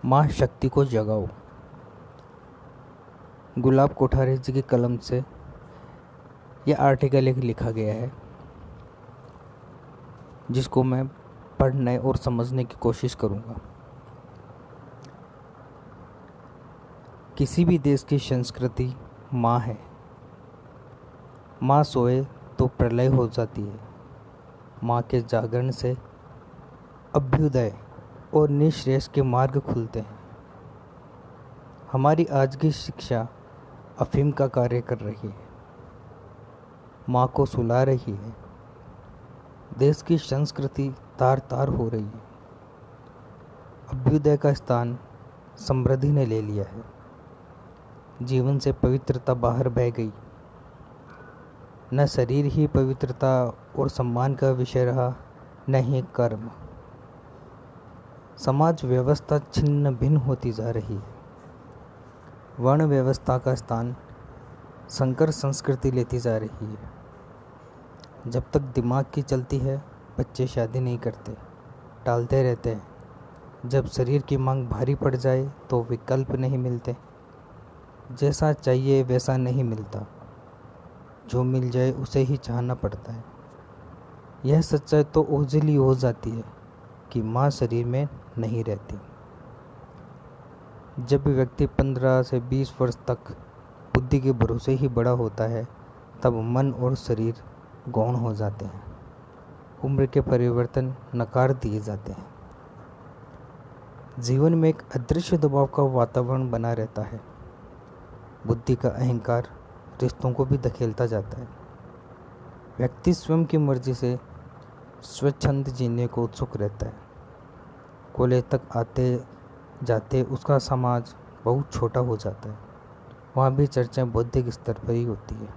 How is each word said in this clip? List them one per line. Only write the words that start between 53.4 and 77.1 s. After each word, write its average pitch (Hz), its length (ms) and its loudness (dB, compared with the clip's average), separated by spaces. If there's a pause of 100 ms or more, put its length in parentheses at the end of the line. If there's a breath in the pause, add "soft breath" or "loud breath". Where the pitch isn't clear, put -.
और 139 100 2
सम्मान 123 460 0
का 135 160 2
विषय 127 340 0
रहा, 123 300 0 (540)
न 135 60 4
ही 127 280 2 (120)
कर्म। 113 360 -2 (1900)
समाज 151 480 2
व्यवस्था 127 540 2
छिन्न 143 560 0
भिन्न 135 220 4
होती 127 340 0
जा 110 180 -4
रही 107 260 -4
है। - 180 -12 (1500)
वर्ण 143 260 4
व्यवस्था 131 520 2
का 127 180 0
स्थान 120 400 -4 (920)
संकर 135 420 0
संस्कृति 135 600 -2
लेती 123 280 -2
जा 117 180 0
रही 107 280 -8
है। 107 240 -12 (1400)
जब 123 240 -4
तक 147 80 2
दिमाग 127 540 -2
की 143 80 -2
चलती 131 360 -4
है, 135 260 -4 (360)
बच्चे 127 280 -4
शादी 120 320 -2
नहीं 123 180 -2
करते, 117 400 -8 (680)
टालते 120 380 2
रहते 120 260 0
हैं। 107 180 -6 (800)
जब 127 200 2
शरीर 131 360 0
की 139 160 -2
मांग 131 300 0
भारी 123 280 0
पड़ 139 200 0
जाए, 131 360 0 (180)
तो 123 140 2
विकल्प 127 480 -2
नहीं 131 260 0
मिलते। 123 400 -4 (1120)